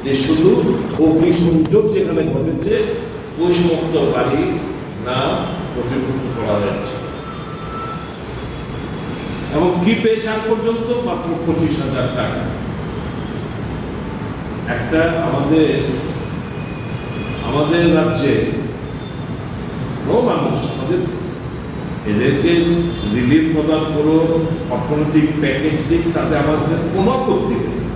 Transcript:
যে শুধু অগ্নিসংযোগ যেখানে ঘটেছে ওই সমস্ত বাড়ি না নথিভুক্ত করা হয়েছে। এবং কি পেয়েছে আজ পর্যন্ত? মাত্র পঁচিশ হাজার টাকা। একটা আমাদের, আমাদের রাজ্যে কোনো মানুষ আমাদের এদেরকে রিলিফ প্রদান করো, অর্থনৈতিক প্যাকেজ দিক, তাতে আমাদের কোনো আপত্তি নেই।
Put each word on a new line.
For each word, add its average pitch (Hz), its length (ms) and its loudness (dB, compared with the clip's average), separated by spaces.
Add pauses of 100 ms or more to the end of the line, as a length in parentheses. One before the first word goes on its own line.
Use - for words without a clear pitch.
যে 135 120 0
শুধু - 640 4 (200)
অগ্নিসংযোগ 170 920 4
যেখানে 165 300 2
ঘটেছে 160 600 0 (560)
ওই 175 140 4
সমস্ত 165 440 2
বাড়ি 135 640 2 (460)
না 123 100 -2 (640)
নথিভুক্ত 120 640 -2
করা 107 140 0
হয়েছে। 101 440 -2 (2500)
এবং 175 300 2
কি 220 180 6
পেয়েছে 220 260 2
আজ 220 100 0 (100)
পর্যন্ত? 233 560 0
মাত্র - 300 -2 (100)
পঁচিশ 156 340 2
হাজার - 360 0
টাকা। - 240 -2 (2250)
একটা 165 480 2
আমাদের, 147 600 4 (1600)
আমাদের 156 500 4
রাজ্যে 135 560 2 (1600)
কোনো 208 140 4
মানুষ 151 380 0
আমাদের - 380 -2 (1080)
এদেরকে 120 440 2 (680)
রিলিফ 156 400 4
প্রদান 156 280 2
করো, 156 640 2 (240)
অর্থনৈতিক 151 600 2 (100)
প্যাকেজ 143 500 0
দিক, 170 120 4 (120)
তাতে 156 240 2
আমাদের 151 400 2 (160)
কোনো 190 180 4
আপত্তি - 440 2
নেই। - 220 -2 (180)